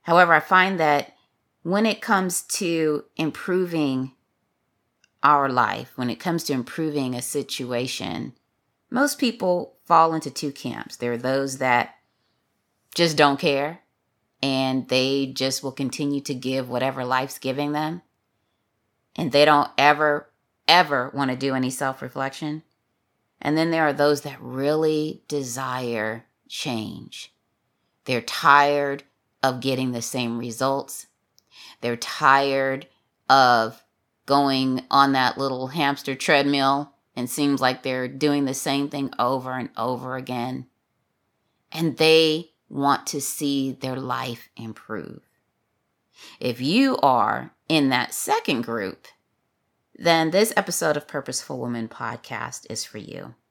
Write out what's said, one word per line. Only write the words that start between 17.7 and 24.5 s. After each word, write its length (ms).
them. 280
And 180
they 120
don't 320
ever, 540
ever 460
want 180
to 60
do 180
any 140
self-reflection. 960
And 160
then 120
there 160
are 60
those 300
that 180
really 880